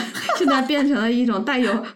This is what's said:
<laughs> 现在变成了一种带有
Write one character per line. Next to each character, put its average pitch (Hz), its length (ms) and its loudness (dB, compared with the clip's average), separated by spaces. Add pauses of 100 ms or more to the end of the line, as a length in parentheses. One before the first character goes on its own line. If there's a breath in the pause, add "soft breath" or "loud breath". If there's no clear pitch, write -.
(160)
<laughs> 640 220 -4
现 359 100 2
在 269 140 2
变 285 260 0
成 277 100 2
了 226 140 0
一 247 140 2
种 214 180 0
带 254 160 0
有 220 260 0 (100)